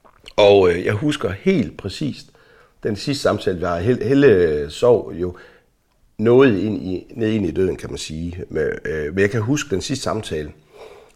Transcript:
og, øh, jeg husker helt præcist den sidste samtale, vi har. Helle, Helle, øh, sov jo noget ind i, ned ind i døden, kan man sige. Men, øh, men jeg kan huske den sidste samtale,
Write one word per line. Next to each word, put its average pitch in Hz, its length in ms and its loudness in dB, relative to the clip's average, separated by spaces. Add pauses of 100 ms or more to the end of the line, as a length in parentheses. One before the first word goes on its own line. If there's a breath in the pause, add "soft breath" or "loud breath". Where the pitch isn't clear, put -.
(360)
og, 101 340 8
øh, 87 140 0
jeg 110 100 0
husker 127 360 -2
helt 104 480 -2
præcist - 480 -8 (560 soft breath)
den 110 140 -4
sidste - 260 -6
samtale, 95 360 -2
vi 82 60 -6
har. 87 140 -2
Helle, 107 260 0
Helle, 139 220 4
øh, 80 440 4
sov 107 440 2
jo 87 220 -6 (840 loud breath)
noget 120 400 6
ind 101 240 -4
i, 92 240 -6 (100)
ned 110 160 -2
ind 104 140 0
i 80 40 -4
døden, 87 260 -2
kan - 140 -12
man - 80 -10
sige. 85 500 -10
Men, 80 140 -4 (220)
øh, 76 300 -6
men 95 40 -2
jeg 101 120 4
kan 120 100 -4
huske 131 300 -4
den 92 120 -2
sidste 131 220 -8
samtale, 80 480 -6 (640 loud breath)